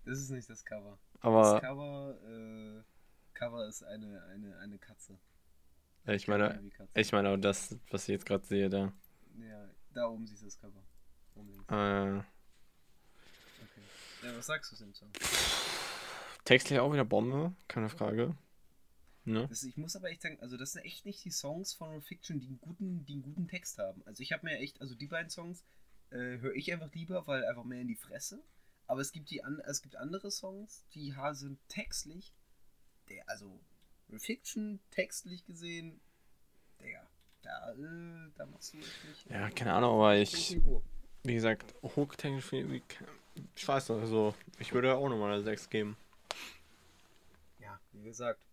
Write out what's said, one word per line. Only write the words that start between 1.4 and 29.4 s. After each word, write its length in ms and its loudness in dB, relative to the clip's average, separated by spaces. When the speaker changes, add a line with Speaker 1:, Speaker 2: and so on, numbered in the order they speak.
Speaker 1:
Das 80 6
Cover, 600 -8
äh, 600 -14
Cover 340 -4
ist 160 -14
eine, 420 -14
eine, 340 -14
eine 180 -14
Katze. 400 -20
Speaker 2:
Ja, 80 2
ich 160 0
Speaker 1:
Eine 140 6
Speaker 2:
meine, 140 4
Speaker 1:
Babykatze. 340 -16
Speaker 2:
ich 120 4
meine 180 6
auch 60 6
das, 380 2
was 140 -4
ich 60 -4
jetzt 180 0
grad 180 2
sehe, 240 2
da. 240 2
Speaker 1:
Ja, 280 -16
da 120 0
oben 200 -6
siehst 160 -16
du 20 -16
das 140 -14
Cover. 240 -18
Oben 160 -16
links. 200 -16
Speaker 2:
Ah, 360 4
ja. 120 0
Speaker 1:
Okay. 180 -20
Ja, 100 -8
was 80 -10
sagst 260 -4
du 40 -18
zu 80 -16
dem 100 -18
Song? 160 -20
Speaker 2:
Textlich 360 8
auch 140 4
wieder 120 4
Bombe, 480 2
keine 220 -2
Frage. 460 0
Ne? 260 0
Speaker 1:
Das, 140 -8
ich 140 -10
muss 180 -8
aber 160 -8
echt 100 -14
sagen, 200 -6
also 160 -10
das 160 -8
sind 120 -12
echt 220 -14
nicht 180 -12
die 60 -8
Songs 420 -6
von 300 -12
Fiction, 360 -8
die 100 -8
einen 120 -12
guten, 460 -6
die 60 -12
einen 100 -8
guten 240 -4
Text 320 -10
haben. 260 -6
Also 160 -16
ich 100 -6
hab 120 -4
mir 160 -4
echt, 200 -8
also 140 -10
die 140 -12
beiden 240 -6
Songs, 320 -10
äh, 260 -6
hör 160 -4
ich 180 -4
einfach 220 -8
lieber, 320 -6
weil 180 0
einfach 200 -4
mehr 180 -8
in 60 -4
die 80 -4
Fresse. 440 -12
Aber 160 0
es 100 -4
gibt 200 -14
die 120 -8